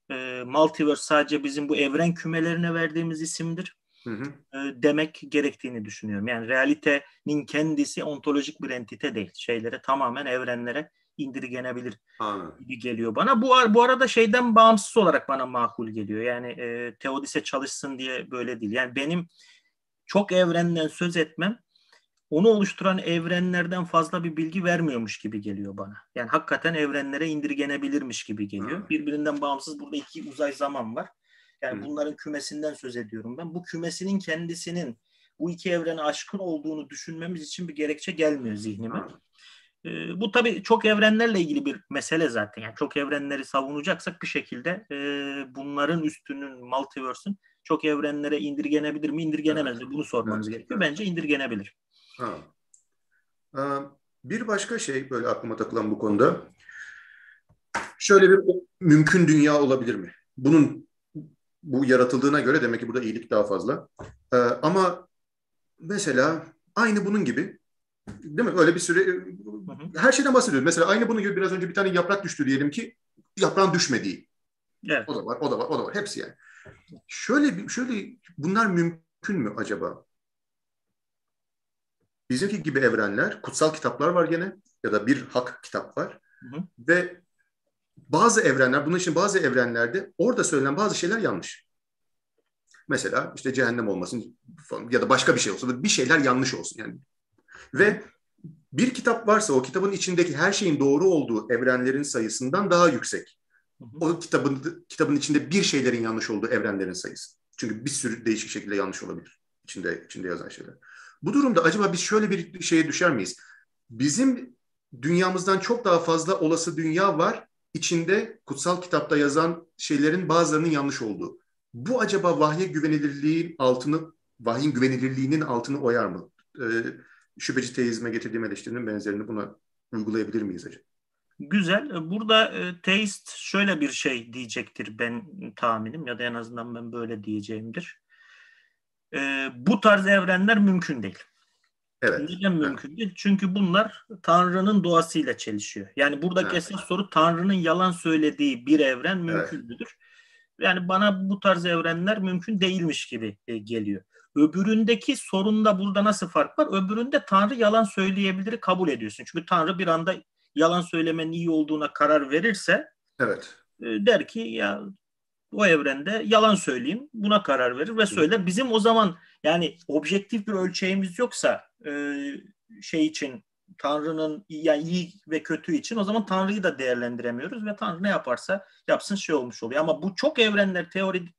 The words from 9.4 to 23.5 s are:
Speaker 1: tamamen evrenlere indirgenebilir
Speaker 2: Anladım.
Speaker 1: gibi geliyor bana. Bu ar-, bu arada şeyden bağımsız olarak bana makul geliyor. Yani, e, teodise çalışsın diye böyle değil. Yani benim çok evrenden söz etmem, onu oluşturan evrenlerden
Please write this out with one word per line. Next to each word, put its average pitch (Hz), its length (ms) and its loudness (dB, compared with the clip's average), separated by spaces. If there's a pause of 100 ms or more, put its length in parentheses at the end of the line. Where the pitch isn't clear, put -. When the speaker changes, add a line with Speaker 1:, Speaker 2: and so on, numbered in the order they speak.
Speaker 1:
tamamen 135 440 -2
evrenlere 123 640 -4 (260)
indirgenebilir 123 840 -8 (180)
Speaker 2:
Anladım. 98 400 -6
Speaker 1:
gibi 127 200 -14
geliyor 113 360 -4
bana. 220 280 2
Bu 254 120 6
ar-, 240 200 6
bu 240 80 10
arada 254 260 4
şeyden 226 460 4
bağımsız 226 420 8
olarak 170 320 4
bana 135 180 -2
makul 120 420 -2
geliyor. 107 340 -6
Yani, 123 240 -4
e, 120 540 -8
teodise 139 440 -4
çalışsın 135 540 -8
diye 127 320 -8
böyle 123 300 -6
değil. 104 120 -6
Yani 123 240 -2
benim 170 320 -4 (800)
çok 202 260 0
evrenden 170 560 2
söz 170 280 -4
etmem, 170 420 -2 (720)
onu 170 180 6
oluşturan 190 500 2
evrenlerden 175 880 0